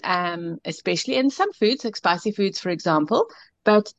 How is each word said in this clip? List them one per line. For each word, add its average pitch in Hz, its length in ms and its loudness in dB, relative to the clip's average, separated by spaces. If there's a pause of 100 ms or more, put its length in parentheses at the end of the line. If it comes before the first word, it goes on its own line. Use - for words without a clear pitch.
um, 170 580 -4
especially 180 540 -4
in 269 120 2
some 392 220 0
foods, 226 320 0
like 214 140 -6
spicy 180 340 0
foods, 196 300 -2
for 190 80 -4
example, 170 560 2 (400)
but 214 340 4